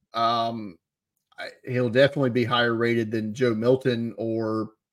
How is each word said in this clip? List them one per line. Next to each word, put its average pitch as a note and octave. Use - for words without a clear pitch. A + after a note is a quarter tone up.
Um, A2+
I, -
he'll B2
definitely C3+
be A#2+
higher A#2
rated A#2
than A2
Joe B2
Milton A#2
or A2